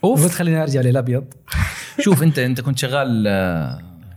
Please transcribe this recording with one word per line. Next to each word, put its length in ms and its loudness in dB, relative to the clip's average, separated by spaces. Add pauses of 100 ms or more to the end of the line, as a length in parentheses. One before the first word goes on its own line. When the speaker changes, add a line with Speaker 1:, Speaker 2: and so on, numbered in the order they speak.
Speaker 1:
أوف. 180 4
Speaker 2:
قلت: 100 2
"خليني 300 0
أرجع 180 0
للأبيض." 440 0 (440)
Speaker 1:
<laughs> 360 -6
شوف، 180 4
أنت، 160 4
أنت 220 0
كنت 180 -2
شغال، 500 0
آه، 500 -2 (380)